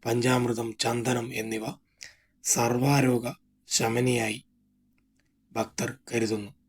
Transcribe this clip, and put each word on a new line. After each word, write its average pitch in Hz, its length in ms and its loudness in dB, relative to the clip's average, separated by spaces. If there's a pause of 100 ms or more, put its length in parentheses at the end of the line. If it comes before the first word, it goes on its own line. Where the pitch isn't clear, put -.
പഞ്ചാമൃതം, 117 720 2
ചന്ദനം 117 560 -2
എന്നിവ 110 320 -6 (760)
സർവാരോഗ 123 800 2 (440)
ശമനിയായി 120 720 0 (1120)
ഭക്തർ - 520 -6
കരുതുന്നു. 110 480 -2 (180)